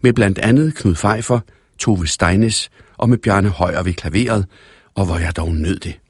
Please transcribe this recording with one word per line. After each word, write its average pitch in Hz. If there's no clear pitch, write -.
med 123
blandt 101
andet 151
Knud 90
Pfeiffer, 110
Tove 92
Steinitz 98
og -
med 120
Bjarne 101
Højer 90
ved 90
klaveret, 104
og 95
hvor 85
jeg 80
dog 82
nød 80
det. -